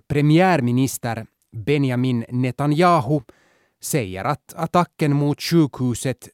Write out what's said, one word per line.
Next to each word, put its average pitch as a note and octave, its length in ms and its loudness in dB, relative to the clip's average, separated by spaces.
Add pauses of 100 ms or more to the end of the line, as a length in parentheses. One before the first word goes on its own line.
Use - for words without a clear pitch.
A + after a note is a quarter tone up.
premiärminister C3+ 1160 2 (260)
Benjamin B2+ 760 -2
Netanyahu D3 920 0 (600)
säger F#2+ 440 -6
att - 300 -6
attacken D#3+ 600 -2
mot C#3+ 260 -2
sjukhuset B2+ 920 -2